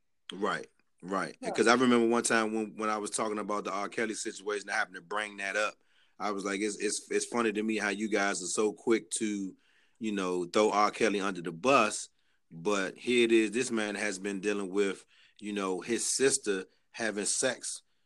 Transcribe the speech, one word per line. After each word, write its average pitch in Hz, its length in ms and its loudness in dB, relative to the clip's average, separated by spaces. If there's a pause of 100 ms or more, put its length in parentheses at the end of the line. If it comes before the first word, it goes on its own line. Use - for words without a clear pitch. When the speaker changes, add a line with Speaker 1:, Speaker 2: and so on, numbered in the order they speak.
(320)
Speaker 1:
Right. 92 340 -4 (360)
Right. 90 400 -4
Speaker 2:
Yeah. 233 80 -4
Speaker 1:
'Cause 107 160 2
I 117 80 10
remember 120 320 6
one 117 160 4
time 113 320 2
when, 110 240 -4
when 107 100 -2
I 107 80 0
was 104 140 -4
talking 107 280 -4
about 104 260 -4
the 95 80 -4
R. 98 180 -4
Kelly 110 240 -2
situation, 101 560 -8
I - 20 -4
happened 101 220 -2
to 90 80 -14
bring 104 340 -6
that 98 180 -6
up. 107 200 0 (440)
I 101 120 -4
was 98 160 -4
like, 98 160 -2
"It's, 101 160 -2
it's, - 320 -6
it's 104 160 0
funny 117 260 0
to 107 100 -2
me 110 140 -2
how 101 140 -2
you 101 180 -4
guys 98 340 0
are 87 40 -8
so 107 260 0
quick 110 460 0
to, 101 340 -2 (480)
you 107 120 -2
know, 90 340 -2
throw 107 240 4
R. 104 200 4
Kelly 101 300 0
under 95 220 -4
the 87 100 -6
bus." 107 560 2 (420)
But 95 460 -2
here 120 280 2
it 113 80 4
is. 110 180 6
This 120 200 -2
man 107 260 -2
has 104 220 -4
been 98 220 -4
dealing 101 300 -2
with, 98 340 0 (360)
you 104 120 -8
know, 95 280 -2
his 110 260 -2
sister 107 580 2 (280)
having 104 340 -4
sex - 560 -2 (240)